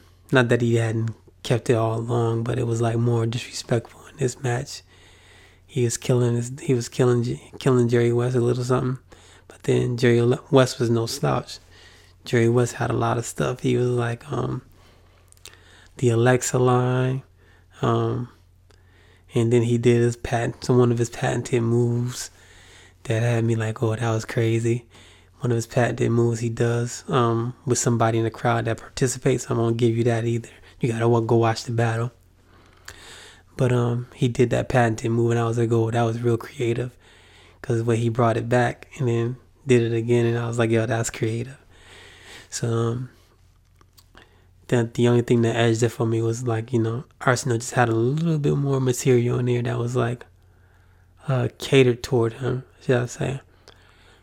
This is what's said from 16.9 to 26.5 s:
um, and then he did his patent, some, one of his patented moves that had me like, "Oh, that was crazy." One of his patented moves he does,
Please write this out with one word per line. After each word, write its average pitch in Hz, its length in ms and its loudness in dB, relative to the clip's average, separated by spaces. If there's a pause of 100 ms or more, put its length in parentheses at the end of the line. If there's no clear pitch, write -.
um, 117 460 -2 (1080)
and 117 180 2
then 120 80 6
he 117 160 2
did 120 240 4
his 120 140 0
patent, 120 480 -4
some, 123 160 4
one 120 120 6
of 117 60 0
his 120 140 -2
patented 123 500 -2
moves 120 720 -2 (720)
that 113 180 -2
had 117 220 0
me 113 120 0
like, 110 280 -4
"Oh, 110 120 0
that 113 160 -2
was 110 140 -2
crazy." 117 640 -2 (540)
One 127 100 -2
of 113 60 0
his 113 100 -4
patented 120 420 0
moves 117 300 2
he 117 100 -4
does, 120 580 -2